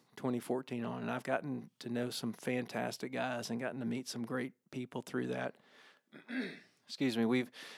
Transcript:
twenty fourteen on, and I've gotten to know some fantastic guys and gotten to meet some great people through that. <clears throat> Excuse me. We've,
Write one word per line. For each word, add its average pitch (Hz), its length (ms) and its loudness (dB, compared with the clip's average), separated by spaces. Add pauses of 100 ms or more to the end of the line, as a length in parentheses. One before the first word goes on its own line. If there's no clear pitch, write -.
(160)
twenty 123 240 0
fourteen 123 440 -2
on, 120 160 -2
and 117 100 -2
I've 123 120 0
gotten 131 560 0
to - 100 -6
know 120 220 2
some 117 240 -2
fantastic 120 800 0
guys 123 360 0
and 117 100 0
gotten 127 220 -2
to 120 60 0
meet 120 220 0
some 120 180 -2
great 127 260 -2 (180)
people 127 300 -4
through 123 280 0
that. 127 260 0 (720)
<clears throat> - 0 - (580)
Excuse 127 300 2
me. 117 80 6
We've, 120 260 6 (280)